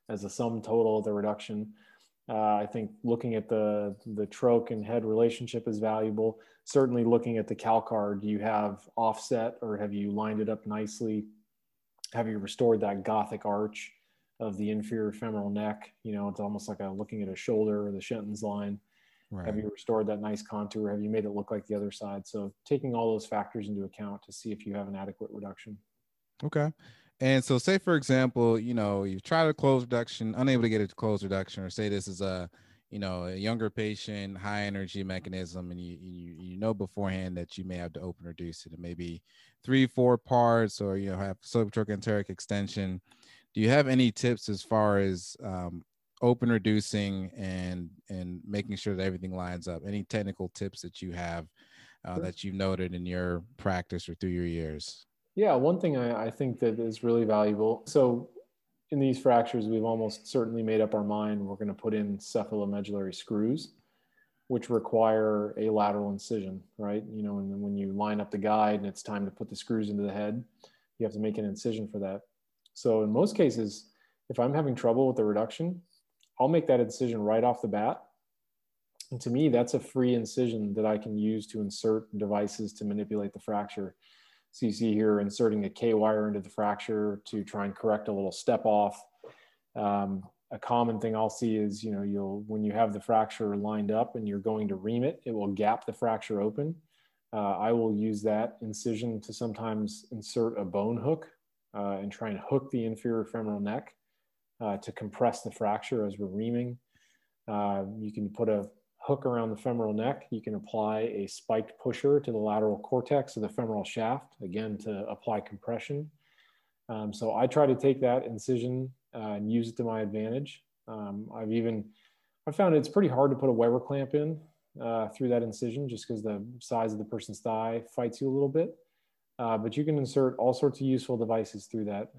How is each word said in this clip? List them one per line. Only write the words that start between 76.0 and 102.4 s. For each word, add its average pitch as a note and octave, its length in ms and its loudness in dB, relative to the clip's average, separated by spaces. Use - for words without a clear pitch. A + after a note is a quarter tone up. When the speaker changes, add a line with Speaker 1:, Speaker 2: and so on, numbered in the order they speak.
Speaker 1:
I'll C3+ 120 4
make D#3+ 180 4
that B2+ 120 8
incision A#2 420 0
right A2 220 4
off B2 180 4
the A#2 60 -2
bat. G#2+ 340 0
And B2+ 100 -8
to - 80 -4
me, C#3 200 4
that's A#2+ 240 4
a C3+ 60 4
free B2 360 2
incision A2+ 580 0
that G#2+ 120 0
I G#2+ 120 4
can G#2+ 200 -4
use G#2+ 300 0
to A2 140 -6
insert G#2+ 560 0
devices G#2 560 -2
to - 120 -8
manipulate G#2 480 -2
the G2 60 -14
fracture. G2+ 560 -4
So - 140 -4
you A2 60 2
see A2 220 0
here, G#2+ 260 4
inserting G#2 460 2
a G2 40 -4
K A#2 240 0
wire G#2+ 340 4
into G#2 120 -2
the F#2+ 100 -10
fracture G#2 760 0
to G#2 180 -4
try G2+ 220 -6
and G2 100 -4
correct G#2+ 320 0
a A2 40 -2
little G2 200 -2
step - 340 2
off. G#2 340 4
Um, G2 480 0
a G#2+ 60 -10
common A#2 420 2
thing A2 160 -2
I'll A2 140 2
see A2 280 0
is, G#2 260 -2
you A2 80 -4
know, G2+ 100 -4
you'll, G2+ 460 -4
when G#2+ 160 -4
you G#2 80 2
have G#2+ 220 2
the G#2 60 -6
fracture A2 560 0
lined G#2 360 -2
up A2+ 240 0
and A2+ 120 -4
you're G2+ 120 -2
going G#2+ 300 0
to G2 60 -4
ream A2 280 -2
it, D3+ 220 -2
it B2 60 -6
will G#2 180 -2
gap G#2 360 0
the - 80 -6
fracture A2 480 0
open. C#3+ 320 -2
Uh, G2+ 280 0
I A2 140 2
will A2+ 200 2
use G#2 300 0
that A2 380 0
incision A2+ 600 -4
to A2 120 -14
sometimes G#2+ 800 -4
insert A2+ 460 -2
a G2+ 80 -2
bone G2+ 320 0
hook, D3+ 320 -2
uh, G3+ 240 -2
and - 100 -6
try A#2 180 -8
and G2 100 -4